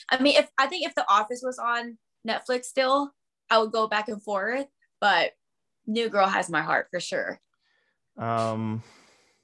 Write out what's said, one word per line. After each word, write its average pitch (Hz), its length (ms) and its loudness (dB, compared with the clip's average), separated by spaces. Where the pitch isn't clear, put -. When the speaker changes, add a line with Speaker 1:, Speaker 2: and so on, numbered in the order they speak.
Speaker 1:
I 254 120 2
mean, 285 140 4
if, 294 120 4
I 269 80 4
think 330 200 -4
if 330 80 -6
The 277 160 -2
Office 214 340 2
was 254 140 -8
on 233 400 -4
Netflix 247 380 -2
still, 277 460 2
I 226 80 6
would 220 140 0
go 220 140 2
back 214 220 -2
and 208 140 -8
forth, 214 440 -4
but 180 320 2
New 226 220 -2
Girl 196 180 4
has 190 240 0
my 156 120 0
heart 160 280 -2
for 175 100 -6
sure. 117 400 -6
Speaker 2:
Um, 113 640 -2